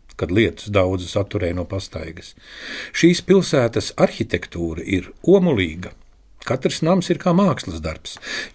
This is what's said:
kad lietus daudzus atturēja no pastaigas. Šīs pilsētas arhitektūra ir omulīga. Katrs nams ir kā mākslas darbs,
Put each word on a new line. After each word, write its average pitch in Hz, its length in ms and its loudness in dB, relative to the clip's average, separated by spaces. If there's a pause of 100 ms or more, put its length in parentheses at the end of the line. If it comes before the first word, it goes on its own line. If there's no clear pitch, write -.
(160)
kad 90 140 -4
lietus 104 400 2
daudzus 92 480 0
atturēja 95 400 -2
no 87 80 -4
pastaigas. 82 720 -10 (580)
Šīs 170 320 4
pilsētas 135 720 2
arhitektūra 85 880 -2
ir 92 240 -2 (160)
omulīga. 101 640 2 (560)
Katrs - 400 -2
nams 180 240 2
ir 165 100 0
kā 175 160 2
mākslas 127 460 0
darbs, - 340 -8 (380)